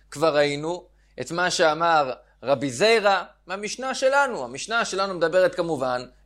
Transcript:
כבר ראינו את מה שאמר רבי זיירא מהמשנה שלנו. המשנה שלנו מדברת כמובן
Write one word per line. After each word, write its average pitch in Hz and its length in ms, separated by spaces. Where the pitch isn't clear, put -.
כבר 147 240
ראינו 147 520
את - 100
מה 175 200
שאמר 156 640
רבי 131 260
זיירא 196 540
מהמשנה 208 480
שלנו. 262 480
המשנה 190 420
שלנו 190 280
מדברת 175 420
כמובן 131 500